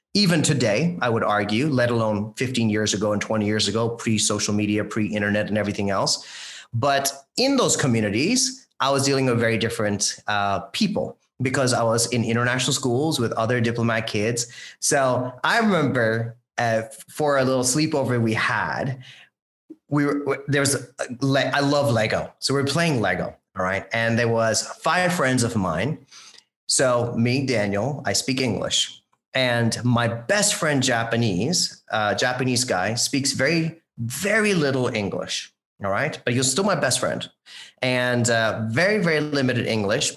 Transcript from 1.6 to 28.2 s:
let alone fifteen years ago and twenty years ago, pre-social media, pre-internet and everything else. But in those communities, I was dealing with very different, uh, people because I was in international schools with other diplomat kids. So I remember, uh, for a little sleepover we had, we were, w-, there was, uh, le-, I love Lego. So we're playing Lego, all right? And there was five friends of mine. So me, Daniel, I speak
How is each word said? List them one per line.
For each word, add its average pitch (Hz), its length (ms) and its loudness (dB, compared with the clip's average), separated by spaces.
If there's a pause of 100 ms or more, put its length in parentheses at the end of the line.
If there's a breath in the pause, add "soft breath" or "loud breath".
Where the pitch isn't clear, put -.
let 123 220 2
alone 110 440 -2
fifteen 123 340 0
years 107 240 0
ago 104 200 0
and 101 80 -2
twenty 110 240 -2
years 104 220 0
ago, 113 220 0
pre-social 107 640 -2
media, 104 300 0
pre-internet 104 640 -2
and 104 100 -2
everything 101 320 -2
else. 110 360 -2 (480 loud breath)
But 139 400 0 (240)
in 269 200 2
those 202 200 2
communities, 120 880 0 (120)
I 131 100 0
was 135 160 2
dealing 135 220 2
with 117 120 2
very 113 180 2
different, 104 680 -2
uh, 101 320 0 (120)
people - 460 -2 (240)
because 127 300 2
I 117 120 2
was 113 240 2
in 117 180 0
international 123 480 0
schools 131 440 0
with 113 160 0
other 117 280 0
diplomat 113 460 0
kids. 113 400 -2 (340 loud breath)
So 127 500 2 (120)
I 190 160 2
remember, 123 760 2 (220)
uh, 113 240 2 (260)
for 143 300 0
a 131 80 4
little 131 180 2
sleepover 135 580 0
we 113 120 2
had, 107 680 -2 (880 loud breath)
we 143 180 0
were, 143 140 0
w-, 135 280 -4
there 143 120 2
was, 139 160 2
uh, - 300 -8 (160)
le-, 135 320 2
I 143 80 2
love 143 320 2
Lego. 107 460 0
So - 140 -2
we're 139 120 0
playing 160 340 0
Lego, 92 340 -2 (240)
all 92 60 -2
right? 95 300 -2
And 113 260 0
there 120 80 2
was 113 400 0 (140)
five 175 320 2
friends 131 300 2
of 113 120 -2
mine. 95 440 -2 (680 loud breath)
So 120 480 2
me, 123 300 2
Daniel, 110 600 0
I 101 60 0
speak 131 300 -2